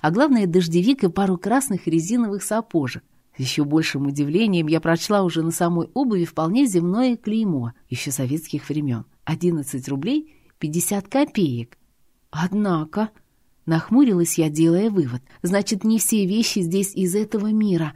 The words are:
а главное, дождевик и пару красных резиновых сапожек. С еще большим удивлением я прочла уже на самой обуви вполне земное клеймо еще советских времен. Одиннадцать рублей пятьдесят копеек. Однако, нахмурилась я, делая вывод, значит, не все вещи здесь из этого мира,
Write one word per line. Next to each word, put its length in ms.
а 100
главное, 360
дождевик 580
и 40
пару 280
красных 500
резиновых 560
сапожек. 600
С 40
еще 240
большим 420
удивлением 600
я 120
прочла 420
уже 200
на 80
самой 440
обуви 300
вполне 420
земное 500
клеймо 560
еще 220
советских 580
времен. 360
Одиннадцать 640
рублей 460
пятьдесят 480
копеек. 680
Однако, 800
нахмурилась 720
я, 120
делая 400
вывод, 320
значит, 400
не 160
все 280
вещи 340
здесь 340
из 220
этого 320
мира, 480